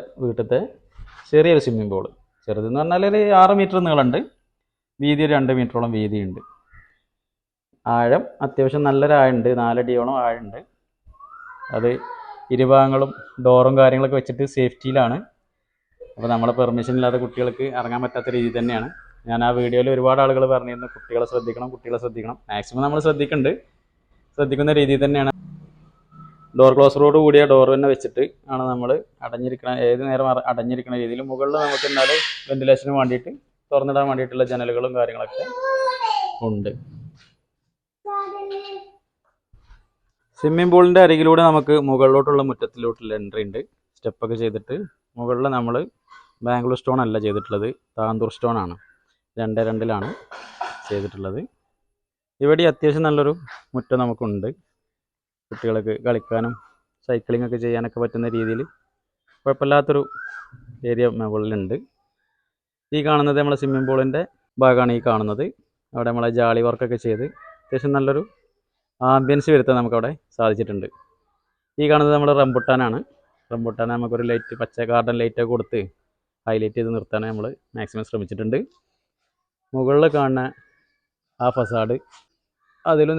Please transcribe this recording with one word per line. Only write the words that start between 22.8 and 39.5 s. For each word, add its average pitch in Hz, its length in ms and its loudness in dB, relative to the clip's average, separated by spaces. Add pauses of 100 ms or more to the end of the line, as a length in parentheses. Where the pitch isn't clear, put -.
നമ്മൾ 151 200 -2
ശ്രദ്ധിക്കുന്നുണ്ട്, 143 460 0 (840)
ശ്രദ്ധിക്കുന്ന 143 440 0
രീതിയിൽ 135 240 2
തന്നെയാണ്. 139 260 0 (1300)
ഡോർ 131 180 10
ക്ലോസറോട് 143 460 6
കൂടിയ 147 200 8 (100)
ഡോർ 131 220 8
തന്നെ 139 180 2
വെച്ചിട്ട് 127 320 -2 (280)
ആണ് 131 200 -4
നമ്മൾ 123 180 -2 (340)
അടഞ്ഞിരിക്കണ, 123 460 -8 (160)
ഏത് 123 220 2
നേരം 131 240 0
അട-, 127 180 -2
അടഞ്ഞിരിക്കണ 123 520 -6
രീതിയിൽ. 120 180 -6 (100)
മുകളിൽ 139 240 -4 (100)
നമുക്ക് 139 260 -2
എന്നാലും 135 280 2 (300)
വെന്റിലേഷന് 135 500 2
വേണ്ടിയിട്ട് 123 320 -2 (420)
തുറന്നിടാൻ 139 380 0
വേണ്ടിയിട്ടുള്ള 131 420 -2
ജനലുകളും 120 460 -4
കാര്യങ്ങളൊക്കെ 117 460 -4 (1040)
ഉണ്ട്. - 220 -6 (3750)